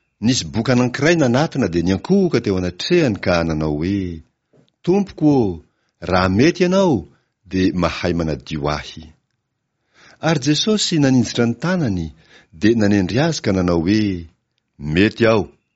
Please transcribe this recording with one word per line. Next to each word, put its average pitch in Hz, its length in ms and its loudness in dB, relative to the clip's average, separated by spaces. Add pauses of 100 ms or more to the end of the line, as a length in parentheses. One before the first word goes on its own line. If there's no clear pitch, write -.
(220)
nisy 123 240 0
boka 120 280 -2
anankiray 123 420 2
nanatona 135 540 0
de 85 140 0
niankohoka 135 580 0
teo 98 160 -2
anatrehany 104 640 -2
ka 87 220 2
nanao 78 340 -2
hoe, 90 460 -4 (580)
"Tompoko 180 460 0
ô, 110 340 2 (400)
raha 90 280 2
mety 147 340 2
ianao, 180 440 2 (380)
de 92 280 0
mahay 87 400 -2
manadio 76 560 -4
ahy." 76 440 -10 (1040)
Ary 156 260 0
Jesosy 170 540 0
naninjitra 127 460 2
ny 117 100 -2
tanany, 117 580 -4 (400)
de 90 220 2
nanendry 101 440 0
azy 160 220 -2
ka 110 100 -2
nanao 90 300 2
hoe, 95 460 -2 (520)
"Mety 90 460 0
aho, 107 240 2 (260)